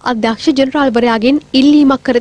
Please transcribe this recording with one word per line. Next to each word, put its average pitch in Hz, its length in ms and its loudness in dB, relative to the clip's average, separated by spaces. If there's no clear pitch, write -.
අධ්‍යක්ෂ 226 480 -4
ජෙනරාල්වරයාගෙන් 254 840 0
ඉල්ලීමක් 285 440 2
කර 240 140 0